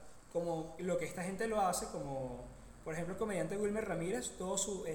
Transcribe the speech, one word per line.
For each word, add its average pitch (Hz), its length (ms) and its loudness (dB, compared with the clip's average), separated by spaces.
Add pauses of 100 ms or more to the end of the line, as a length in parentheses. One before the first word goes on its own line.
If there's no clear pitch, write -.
(320)
como 170 460 0
lo 180 180 2
que 170 100 2
esta 180 180 -4
gente 196 240 0
lo 214 120 4
hace, 180 260 4
como 135 580 -2 (400)
por 165 100 -4
ejemplo 170 200 0
el 190 40 -6
comediante 196 380 2
Wilmer 208 320 2
Ramírez, 185 500 0
todo 190 180 2
su 185 280 0 (100)